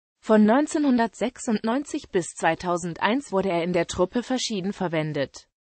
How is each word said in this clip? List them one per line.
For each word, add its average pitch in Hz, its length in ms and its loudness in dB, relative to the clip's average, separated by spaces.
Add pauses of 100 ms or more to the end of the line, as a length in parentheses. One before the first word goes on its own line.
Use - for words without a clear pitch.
(200)
Von 214 240 6
neunzehnhundertsechsundneunzig 247 1700 0
bis 175 200 -2
zweitausendeins 175 1000 -2
wurde 190 200 0
er 170 120 0
in 180 100 -2
der 175 140 0
Truppe 185 380 -2
verschieden 208 480 -4
verwendet. 156 720 -4 (160)